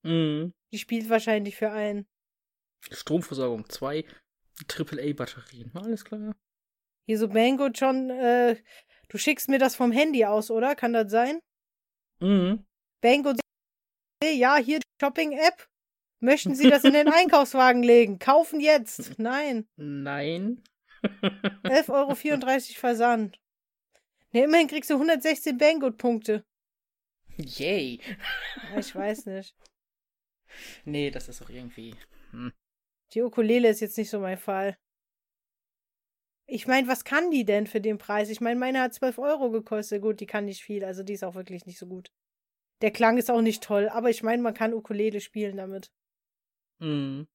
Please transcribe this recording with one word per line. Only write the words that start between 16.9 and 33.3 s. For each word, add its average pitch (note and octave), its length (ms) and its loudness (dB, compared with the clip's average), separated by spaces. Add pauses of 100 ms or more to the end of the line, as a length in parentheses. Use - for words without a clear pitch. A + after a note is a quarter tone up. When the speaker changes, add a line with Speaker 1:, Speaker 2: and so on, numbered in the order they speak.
Speaker 2:
den D4+ 140 6
Speaker 1:
<laughs> D4 40 6
Speaker 2:
Einkaufswagen C4+ 680 6
legen? A#3+ 360 6
Kaufen D4+ 420 4
jetzt. C#4+ 580 2
Nein. B3 580 -2
Speaker 1:
Nein. D3 880 -6 (380)
<laughs> - 640 -4
Speaker 2:
Elf C#4 260 2
Euro C#4 240 2
vierunddreißig C4 640 -2
Versand. A#3 600 0 (960)
Ne, A#3+ 120 4
immerhin D#4 240 6
kriegst D4 200 -8
du C#4+ 100 2
hundertsechzehn D4+ 600 0
Banggood-Punkte. A#3+ 880 0 (880)
Speaker 1:
Yay. C#3 640 -6 (680)
Speaker 2:
Ja, G3+ 80 -8
ich - 160 -10
weiß G#3 320 -6
nicht. F#3+ 280 -14 (1300)
Speaker 1:
Nee, D3 240 -4
das - 180 -14
ist - 140 -18
doch - 80 -18
irgendwie, A#2+ 440 -18 (360)
hm. A#2+ 240 -14 (580)
Speaker 2:
Die A3+ 100 -2
Ukulele A#3 460 2